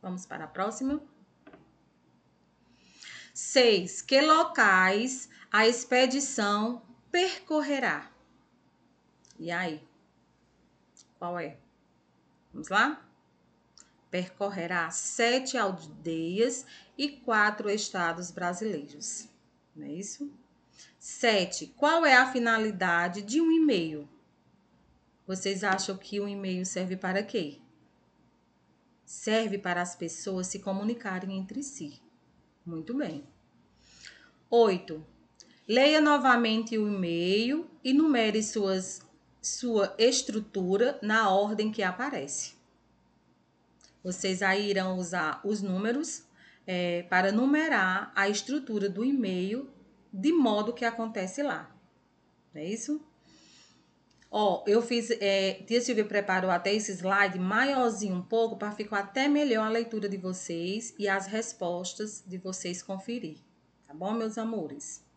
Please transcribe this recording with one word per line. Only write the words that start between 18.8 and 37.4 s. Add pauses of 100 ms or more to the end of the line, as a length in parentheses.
Não
é
isso? (680)
Sete. (100)
Qual
é
a
finalidade
de
um
e-mail? (1160)
Vocês
acham
que
um
e-mail
serve
para
quê? (1400)
Serve
para
as
pessoas
se
comunicarem
entre
si. (640)
Muito
bem. (1300)
Oito. (600)
Leia
novamente
o
e-mail (140)